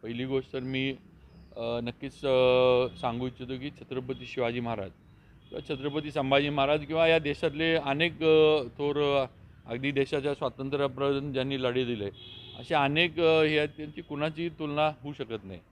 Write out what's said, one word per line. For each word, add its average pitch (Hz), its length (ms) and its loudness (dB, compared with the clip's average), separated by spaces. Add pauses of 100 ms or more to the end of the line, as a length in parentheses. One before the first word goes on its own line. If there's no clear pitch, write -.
पहिली 117 220 -8
गोष्ट 131 280 -4
तर 135 80 -6
मी, 131 300 -4 (640)
अ, 117 260 -4
नक्कीच, 123 420 -10
अ, 127 640 4 (140)
सांगू 123 260 -4
इच्छितो 127 320 -8
की 135 120 -10
छत्रपती 127 560 -10
शिवाजी 120 340 -2
महाराज 107 300 -6 (580)
किंवा - 200 -12
छत्रपती 147 420 -6
संभाजी 143 380 2
महाराज 147 380 0
किंवा 160 200 2
या 165 120 6
देशातले 156 560 0
अनेक, 156 480 0
अ, 156 400 6 (160)
थोर, 143 440 0
अ, - 20 2 (420)
अगदी 127 240 -4
देशाच्या 139 440 0
स्वातंत्र्यापर्यंत 139 1000 -2
ज्यांनी 135 300 -2
लढे 127 220 0
दिले, 107 260 -4 (480)
असे 123 160 -6
अनेक, 151 460 2
अ, 160 220 6
हे 151 160 4
आहेत, 147 100 0
त्यांची 151 340 -12
कुणाचीही 156 460 -4
तुलना 151 420 -2 (120)
होऊ 143 100 -10
शकत 113 320 -8
नाही. 95 160 -14 (120)